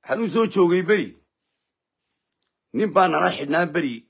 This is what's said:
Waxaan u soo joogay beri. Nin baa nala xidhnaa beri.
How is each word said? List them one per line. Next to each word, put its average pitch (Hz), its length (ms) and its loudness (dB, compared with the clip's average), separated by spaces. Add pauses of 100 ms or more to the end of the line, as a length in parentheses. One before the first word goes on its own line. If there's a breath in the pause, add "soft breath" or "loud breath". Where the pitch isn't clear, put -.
Waxaan 220 160 -2
u 220 60 -2
soo 220 180 0
joogay 180 360 2
beri. 175 240 0 (1700)
Nin 208 180 -2
baa 185 160 4
nala 165 240 2
xidhnaa 156 340 -2
beri. 147 300 -4 (140)